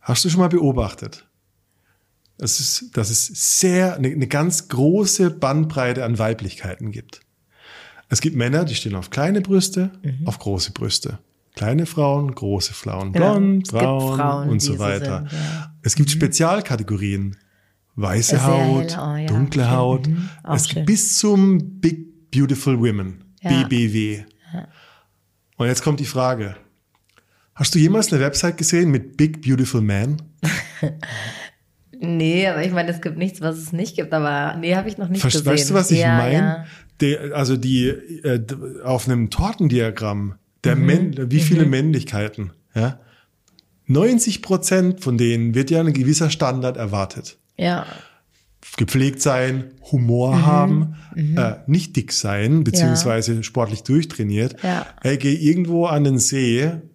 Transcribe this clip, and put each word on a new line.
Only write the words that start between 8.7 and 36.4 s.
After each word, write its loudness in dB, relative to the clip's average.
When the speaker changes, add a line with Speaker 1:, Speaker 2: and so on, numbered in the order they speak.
Speaker 1:
stehen -4
auf -8
kleine 0
Brüste, 0
Speaker 2:
Mhm. -6
Speaker 1:
auf -4
große -4
Brüste. -6
Kleine 0
Frauen, 0
große -4
Frauen, -6
Speaker 2:
Genau. 4
Speaker 1:
blond, 2
Speaker 2:
Es -10
gibt 2
Speaker 1:
braun 0
Speaker 2:
Frauen, 0
Speaker 1:
und 2
Speaker 2:
die -2
Speaker 1:
so -2
Speaker 2:
so -6
Speaker 1:
weiter. -4
Speaker 2:
sind, -12
ja. -8
Speaker 1:
Es 0
gibt 2
Speaker 2:
Mhm. 0
Speaker 1:
Spezialkategorien. -2
Weiße 0
Speaker 2:
Sehr 2
Speaker 1:
Haut, 2
Speaker 2:
helle, -8
oh -4
ja, -4
Speaker 1:
dunkle 0
Speaker 2:
stimmt. 2
Speaker 1:
Haut. 0
Speaker 2:
Mhm. -2
Auch -4
Speaker 1:
Es 2
gibt -4
Speaker 2:
schön. -2
Speaker 1:
bis 2
zum 2
Big -4
Beautiful 0
Women, -2
Speaker 2:
Ja. 2
Speaker 1:
B 0
B -2
W. -4
Speaker 2:
Ja. -10
Speaker 1:
Und -2
jetzt 0
kommt 2
die -2
Frage. -2
Hast -2
du 6
jemals 4
eine 2
Website -2
gesehen 2
mit -2
Big 0
Beautiful 0
Man? 0
Speaker 2:
<laughs> -6
Nee, 0
aber -2
ich 0
meine, -2
es -6
gibt -6
nichts, -4
was -2
es -10
nicht -4
gibt, -4
aber -2
nee, 0
hab -2
ich -10
noch -6
nicht -2
Speaker 1:
Verst-, 2
Speaker 2:
gesehen. 2
Speaker 1:
weißt 2
du, 0
was 2
ich 4
Speaker 2:
Ja, 4
Speaker 1:
mein? 2
Speaker 2:
ja. 0